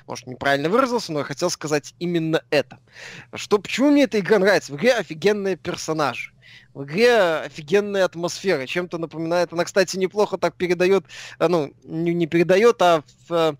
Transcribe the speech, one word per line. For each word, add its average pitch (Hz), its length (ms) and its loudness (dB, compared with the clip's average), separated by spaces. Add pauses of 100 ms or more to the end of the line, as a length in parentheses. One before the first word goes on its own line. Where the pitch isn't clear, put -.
Может, 123 220 -14
неправильно 139 420 -2
выразился, 240 420 -2
но 147 80 -4
я 131 60 -4
хотел 170 240 -4
сказать 151 500 -6
именно 165 500 -2
это. - 280 -2 (560)
Что, - 240 -2
почему 269 340 0
мне 285 120 6
эта 220 160 -2
игра 196 200 2
нравится? 185 320 2
В 143 40 -10
игре 226 180 2
офигенные 196 640 -2
персонажи. 143 760 -4 (420)
В 139 100 -12
игре 226 320 4 (300)
офигенная 190 580 -2
атмосфера. 170 640 -2
Чем-то 175 320 -6
напоминает, 165 560 -2
она, 170 100 0
кстати, 185 340 0
неплохо 190 400 0
так 170 180 -2
передаёт, 180 500 2 (320)
а, 165 100 2
ну, 165 240 0 (120)
не, 165 300 -4
не 170 140 0
передаёт, 185 540 4
а 170 200 4 (260)
в, - 60 -6
э, 160 260 2